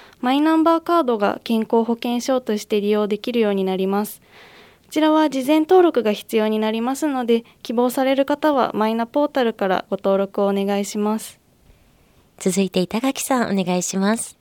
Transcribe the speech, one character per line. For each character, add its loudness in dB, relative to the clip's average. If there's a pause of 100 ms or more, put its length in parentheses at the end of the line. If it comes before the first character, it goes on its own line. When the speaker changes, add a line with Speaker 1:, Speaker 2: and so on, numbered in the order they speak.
(200)
Speaker 1:
マ 0
イ 2
ナ 2
ン 4
バ 4
ー -4
カ 2
ー 0
ド 0
が 0
健 0
康 2
保 -2
険 -4
証 0
と -4
し -8
て 0
利 -2
用 2
で -2
き -8
る 0
よ 2
う 0
に 0
な -2
り -2
ま 0
す。 -16 (640)
こ -20
ち 0
ら 4
は 4
事 -4
前 4
登 6
録 2
が 2
必 -4
要 2
に 0
な 0
り -2
ま -2
す -4
の -2
で、 0 (180)
希 -8
望 2
さ -2
れ 2
る 2
方 0
は 0
マ 0
イ -2
ナ -2
ポ 0
ー -2
タ -2
ル -2
か -4
ら 0
ご -4
登 0
録 -2
を 2
お 0
願 -2
い -4
し -8
ま -2
す。 -18 (1000)
Speaker 2:
続 -2
い 0
て 0
板 -4
垣 -4
さ 0
ん、 -2
お 0
願 0
い -2
し -6
ま 0
す。 -12